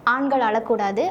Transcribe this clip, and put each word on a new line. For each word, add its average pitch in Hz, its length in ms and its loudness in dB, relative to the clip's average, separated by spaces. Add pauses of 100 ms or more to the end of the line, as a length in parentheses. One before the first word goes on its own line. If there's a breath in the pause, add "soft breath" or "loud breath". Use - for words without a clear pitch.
ஆண்கள் 269 380 0
அழக்கூடாது, 220 680 0